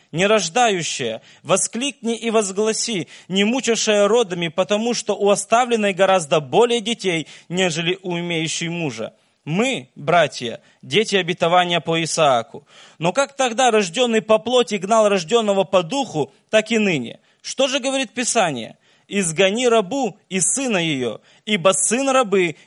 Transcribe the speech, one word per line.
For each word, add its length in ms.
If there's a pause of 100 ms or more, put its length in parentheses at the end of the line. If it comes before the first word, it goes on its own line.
(100)
нерождающая, 1120 (240)
воскликни 720
и 140
возгласи, 760 (220)
не 160
мучившая 640
родами, 400
потому 460
что 200
у 160
оставленной 640
гораздо 480
более 400
детей, 480 (200)
нежели 540
у 160
имеющей 520
мужа». 420 (340)
Мы, 480
братья, 640 (220)
дети 340
обетования 640
по 220
Исааку. 640 (320)
Но 140
как 240
тогда 340
рожденный 500
по 180
плоти 360
гнал 340
рожденного 560
по 180
духу, 500 (180)
так 200
и 80
ныне. 420 (200)
Что 280
же 100
говорит 340
Писание? 640 (320)
«Изгони 580
рабу 520 (100)
и 120
сына 360
ее, 440 (240)
ибо 280
сын 380
рабы 460 (100)